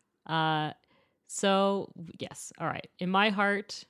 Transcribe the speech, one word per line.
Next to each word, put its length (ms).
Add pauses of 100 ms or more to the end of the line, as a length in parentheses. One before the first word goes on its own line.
(260)
Uh, 460 (560)
so 640 (280)
yes, 400
all 80
right. 220 (100)
In 100
my 220
heart, 580